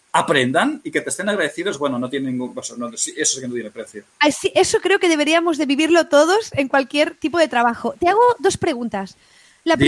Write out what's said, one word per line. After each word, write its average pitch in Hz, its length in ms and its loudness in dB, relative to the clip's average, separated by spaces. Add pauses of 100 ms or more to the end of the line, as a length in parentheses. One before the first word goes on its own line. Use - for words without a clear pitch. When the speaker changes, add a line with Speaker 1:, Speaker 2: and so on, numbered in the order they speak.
(120)
Speaker 1:
aprendan, 165 720 2
y 156 80 -10
que 151 100 -2
te - 100 -8
estén 202 180 -6
agradecidos, 175 480 -4
bueno, 135 220 -4
no 123 100 -6
tiene 135 220 -4
ningún, 123 240 -6
pues, 117 200 -12
no, 117 220 -10
sí, - 200 -6
eso 151 180 -2
sí 135 60 -10
que 127 80 -10
no 120 40 -8
tiene 113 160 -8
precio. 107 340 -16 (160)
Speaker 2:
Ay, 294 120 4
sí, - 240 -4
eso 381 260 2
creo 370 160 2
que 370 120 0
deberíamos 320 500 2
de 302 80 -2
vivirlo 311 400 2
todos 330 460 4
en 277 140 -2
cualquier 294 480 0
tipo 311 220 -4
de 320 100 4
trabajo. 233 520 0
Te 349 100 2
hago 415 120 4 (180)
dos 370 180 0
preguntas. 240 580 -4 (480)
La 330 120 2
Speaker 1:
Dime, 143 120 4